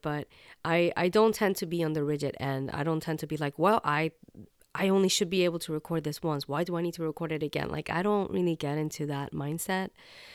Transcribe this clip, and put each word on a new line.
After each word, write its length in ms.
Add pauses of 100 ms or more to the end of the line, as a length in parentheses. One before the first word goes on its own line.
but 240 (380)
I, 320
I 120
don't 280
tend 220
to 80
be 180
on 80
the 100
rigid 380
end. 320
I 100
don't 180
tend 200
to 80
be 80
like, 240
"Well, 240
I, 260 (640)
I 140
only 200
should 220
be 140
able 160
to 120
record 300
this 200
once. 260
Why 160
do 120
I 60
need 120
to 100
record 260
it 140
again?" 240
Like, 200
I 140
don't 300
really 240
get 220
into 280
that 260
mindset. 580 (440)